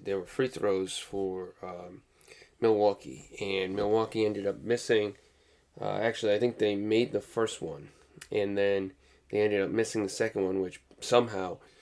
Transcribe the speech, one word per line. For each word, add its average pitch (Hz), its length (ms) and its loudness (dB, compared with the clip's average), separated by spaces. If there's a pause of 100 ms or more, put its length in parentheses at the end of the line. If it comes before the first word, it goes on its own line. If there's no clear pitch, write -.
there 98 140 -4
were 90 80 -8
free 131 220 -2
throws 95 500 -2
for, 92 640 -6
um, 90 400 -14 (580)
Milwaukee, 104 680 2 (100)
and 95 340 -2
Milwaukee 110 520 2
ended 101 200 -2
up 98 120 -2
missing. 107 580 0 (640)
Uh, 101 200 -4
actually, 110 340 2
I 104 40 2
think 120 200 0
they 104 180 2
made 107 360 2
the 101 80 -2
first - 400 -4
one, 76 300 -10 (400)
and 101 260 0
then 98 360 0 (380)
they 104 100 2
ended 104 200 4
up 95 100 0
missing 110 340 0
the 95 40 -2
second 110 360 -2
one, 95 160 0
which 90 200 -6 (200)
somehow, 107 580 2 (240)